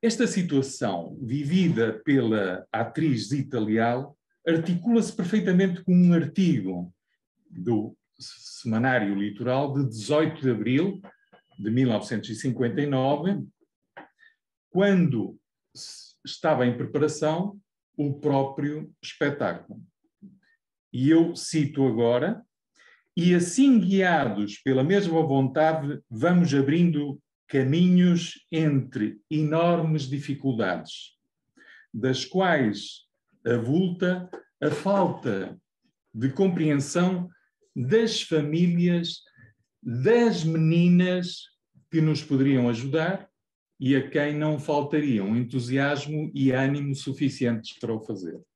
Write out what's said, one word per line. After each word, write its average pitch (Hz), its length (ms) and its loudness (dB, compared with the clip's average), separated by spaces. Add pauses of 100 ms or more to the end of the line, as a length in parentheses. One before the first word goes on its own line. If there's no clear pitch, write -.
Esta 233 260 0
situação 131 920 -2
vivida 139 840 0
pela 110 680 2
atriz 117 580 -2
Zita 131 300 -4
Leal 117 560 -2 (320)
articula-se 175 640 0
perfeitamente 185 720 0
com 180 100 2
um 180 200 8
artigo 117 800 0 (560)
do - 480 -4 (200)
Semanário 113 1000 -2
Litoral 120 580 -4
de 139 120 0
dezoito 147 560 -2
de 131 100 0
abril 127 500 -2 (580)
de 98 100 -4
mil 123 200 2
novecentos 107 400 -4
e 110 60 -8
cinquenta 120 440 -2
e 143 60 0
nove, 147 580 0 (1300)
quando 165 680 2 (380)
s-, - 480 -20
estava 135 440 0
em 120 100 0
preparação 156 840 -2 (380)
o 143 220 -2
próprio 143 840 -2
espetáculo. - 840 -4 (1120)
E 127 160 0
eu 165 260 4
cito 139 520 -2
agora: 120 560 0 (720)
"E 180 180 4
assim, 233 460 4
guiados 165 800 0
pela 131 240 2
mesma 170 420 2
vontade, 143 840 0
vamos 147 460 2
abrindo 147 680 2 (280)
caminhos 170 1040 2
entre 139 680 -2 (100)
enormes 156 720 0
dificuldades, 127 1120 -4 (760)
das 131 320 -2
quais 151 840 -2 (380)
avulta 175 840 -2 (320)
a 147 80 0
falta 143 880 -2 (560)
de 120 160 -2
compreensão 175 1000 0 (440)
das 196 480 0
famílias, 170 1000 0 (600)
das 175 600 2
meninas 175 1000 2 (460)
que 160 120 0
nos 156 200 2
poderiam 135 460 2
ajudar 139 600 -2 (500)
e 135 160 2
a 131 140 0
quem 147 260 -2
não 151 240 -2
faltariam 143 800 0
entusiasmo 139 960 -4
e 135 180 2
ânimo 139 440 0
suficientes 131 840 -4
para 113 140 -6
o 110 100 -6
fazer." 92 380 -10 (140)